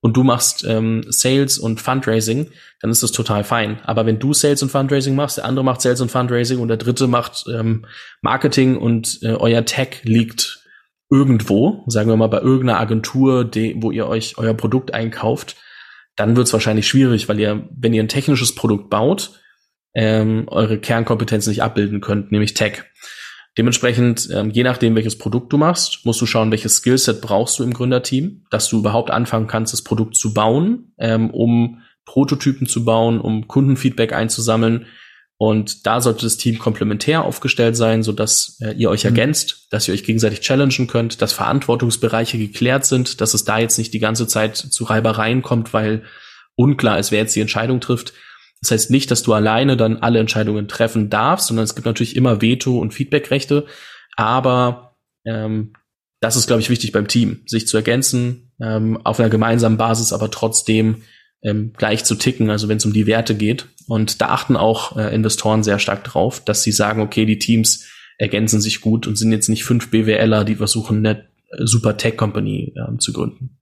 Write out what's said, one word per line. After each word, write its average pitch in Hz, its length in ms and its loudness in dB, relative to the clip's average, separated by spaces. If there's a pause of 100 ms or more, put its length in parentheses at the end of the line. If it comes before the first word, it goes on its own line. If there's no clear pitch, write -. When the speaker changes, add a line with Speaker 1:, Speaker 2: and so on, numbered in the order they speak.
Speaker 1:
und 117 120 2
du 127 80 4
machst, - 420 0
ähm, 113 400 0
Sales 131 540 0
und 113 200 -4
Fundraising, 127 680 0 (320)
dann - 100 -2
ist 117 140 0
das 113 80 -2
total 104 320 0
fein. 110 400 -2
Aber 110 200 0
wenn 110 140 2
du 131 140 0
Sales 143 280 2
und 135 100 -2
Fundraising 139 440 0
machst, 139 220 -2
der - 80 -8
andere 131 200 0
macht 127 160 0
Sales 123 200 2
und 120 100 0
Fundraising 123 480 0
und 120 80 -2
der 113 100 0
dritte 123 300 0
macht, 120 420 -2
ähm, 113 380 -2 (340)
Marketing 131 580 2
und, 117 440 -2
äh, 113 120 0
euer 117 300 2
Tech - 380 -6
liegt 113 640 0 (440)
irgendwo, 131 800 2
sagen 110 220 0
wir 113 80 4
mal 110 100 4
bei - 140 0
irgendeiner 127 400 2
Agentur, 123 640 2
die, 110 340 -2
wo 110 140 -2
ihr 110 160 -4
euch 110 300 -4
euer 113 160 0
Produkt 120 380 -2
einkauft, 113 640 -4 (640)
dann 107 180 2
wird's 120 180 4
wahrscheinlich 107 360 2
schwierig, 127 400 4
weil 104 100 0
ihr, 107 320 -2
wenn 117 240 0
ihr 110 80 2
ein 110 60 -2
technisches 135 480 0
Produkt 104 340 0
baut, 135 480 0 (560)
ähm, 110 540 2
eure 107 300 0
Kernkompetenz 113 680 -2
nicht 107 160 0
abbilden 104 380 0
könnt, 104 320 -2
nämlich 104 220 0
Tech. - 280 -2 (760)
Dementsprechend, 120 760 0
ähm, 104 160 -2
je 110 140 0
nachdem, 123 320 2
welches 113 240 -2
Produkt 123 340 -4
du 143 60 2
machst, - 480 0
musst 117 160 0
du - 20 0
schauen, 110 260 0
welches 107 260 0
Skillset 127 440 2
brauchst 110 380 0
du 135 60 -2
im 123 100 -2
Gründerteam, 127 760 -2
dass - 200 -2
du 113 80 2
überhaupt 104 320 0
anfangen 117 360 0
kannst, 110 280 -4
das - 80 -6
Produkt 110 340 -2
zu 110 160 -2
bauen, 131 640 0
ähm, 113 300 2
um 117 540 2 (240)
Prototypen 135 600 0
zu 117 200 -2
bauen, 113 340 2
um 110 280 -4
Kundenfeedback 135 640 0
einzusammeln. 113 720 0 (500)
Und 110 500 0
da 113 140 2
sollte 120 240 0
das 113 140 -2
Team 113 200 0
komplementär 110 640 -2
aufgestellt 117 520 0
sein, 113 260 2
sodass, 110 600 -2
äh, 107 100 -6
ihr 113 160 0
euch 101 160 0
Speaker 2:
Mhm. 123 60 4
Speaker 1:
ergänzt, 120 600 0
dass 110 160 -2
ihr - 60 -2
euch 104 120 -2
gegenseitig 110 360 0
challengen 131 460 0
könnt, 117 340 -2
dass - 140 0
Verantwortungsbereiche 117 1040 -2
geklärt 120 480 0
sind, 127 340 0
dass 107 140 0
es 107 100 -2
da 107 140 0
jetzt 113 180 2
nicht 113 160 -4
die 113 60 -4
ganze 110 280 0
Zeit 110 300 -2
zu - 280 -6
Reibereien 110 580 0
kommt, 117 320 -2
weil 110 300 0 (500)
unklar 123 440 2
ist, 101 140 -2
wer 107 60 2
jetzt 110 180 0
die 107 40 0
Entscheidung 117 400 -2
trifft. - 340 -4 (460)
Das - 100 -2
heißt - 220 2
nicht, 135 180 2
dass - 140 0
du 120 80 2
alleine 110 440 2
dann 113 200 2
alle 117 240 2
Entscheidungen 107 480 -2
treffen 110 420 -2
darfst, 131 380 0
sondern 113 160 0
es - 100 -6
gibt - 100 -10
natürlich 113 300 -2
immer 123 260 2
Veto- 120 380 0
und 113 160 -4
Feedbackrechte. 143 720 -2 (480)
Aber, 123 840 0 (260)
ähm, 110 480 -4 (480)
das 110 160 0
ist, 117 100 0
glaub 117 140 2
ich, 107 100 -2
wichtig 113 220 -2
beim 104 160 0
Team, 117 380 0
sich 113 200 -2
zu - 100 0
ergänzen, 123 840 -2
ähm, 110 420 0
auf - 160 0
einer 113 120 4
gemeinsamen 113 480 2
Basis, 113 340 0
aber 107 180 -4
trotzdem, 110 720 0 (400)
ähm, 107 340 -4
gleich 110 280 0
zu 117 100 0
ticken, 110 360 0
also 107 180 -2
wenn's 107 180 0
um 104 60 0
die 107 160 2
Werte 113 260 2
geht. 107 320 -2 (220)
Und 110 320 -2
da - 80 0
achten - 260 0
auch, - 420 0
äh, 107 160 -2
Investoren 107 520 0
sehr 101 160 2
stark 101 240 -4
drauf, - 400 -2
dass - 180 -2
sie 110 80 0
sagen, 107 320 0
okay, 110 240 0
die 107 140 0
Teams - 480 0 (280)
ergänzen 110 440 0
sich 107 200 -4
gut 110 280 0
und 104 100 -4
sind 110 140 2
jetzt 107 160 0
nicht 110 160 -2
fünf 120 260 0
B 113 160 2
W 110 180 2
Ler, 107 200 4
die 107 100 0
versuchen, 107 440 -2
eine 107 280 0 (380)
super 113 320 2
Tech-Company, - 800 -4
ähm, 117 240 -6
zu - 120 -4
gründen. - 500 -8